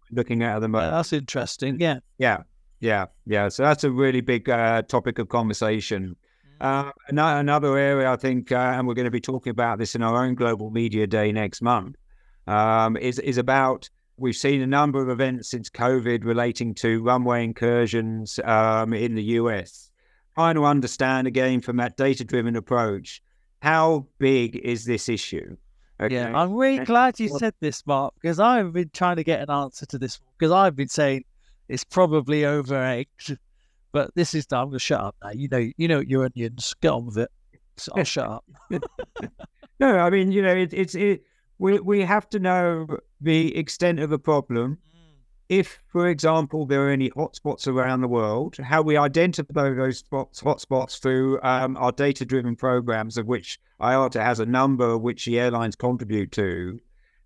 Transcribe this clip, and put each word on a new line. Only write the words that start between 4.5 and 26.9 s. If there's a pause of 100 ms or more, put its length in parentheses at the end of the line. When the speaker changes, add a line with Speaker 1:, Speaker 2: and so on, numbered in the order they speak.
Speaker 1:
topic
of
conversation.
Speaker 2:
Mm. (460)
Speaker 1:
Uh, (160)
ano-,
another
area,
I
think,
uh,
and
we're
gonna
be
talking
about
this
in
our
own
Global
Media
Day
next
month, (520)
um,
is,
is
about, (280)
we've
seen
a
number
of
events
since
covid
relating
to
runway
incursions,
um,
in
the
U
S. (460)
Trying
to
understand,
again,
from
that
data-driven
approach, (380)
how (100)
big
is
this
issue? (460)
Speaker 2:
Yeah,
Speaker 1:
Okay.
Speaker 2:
I'm
really
Speaker 1:
And
Speaker 2:
glad